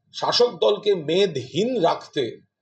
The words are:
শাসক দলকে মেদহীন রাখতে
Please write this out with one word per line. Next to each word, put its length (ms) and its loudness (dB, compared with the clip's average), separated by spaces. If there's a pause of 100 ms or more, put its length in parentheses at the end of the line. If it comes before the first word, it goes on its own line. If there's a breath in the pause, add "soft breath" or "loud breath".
(140)
শাসক 460 2
দলকে 360 2
মেদহীন 880 -2
রাখতে 600 -2 (200)